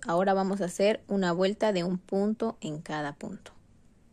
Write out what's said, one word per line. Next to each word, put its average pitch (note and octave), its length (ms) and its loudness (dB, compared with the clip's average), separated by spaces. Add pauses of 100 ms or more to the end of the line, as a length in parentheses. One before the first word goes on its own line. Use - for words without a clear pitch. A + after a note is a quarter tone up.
Ahora F#3+ 280 2
vamos F#3+ 280 0
a F3 40 -2
hacer G3+ 420 2
una F#3+ 240 0
vuelta G3 420 2
de F3 100 0
un F3+ 160 -2
punto G#3+ 600 -2
en D#3 200 -6
cada D3+ 320 -6
punto. - 440 -14 (560)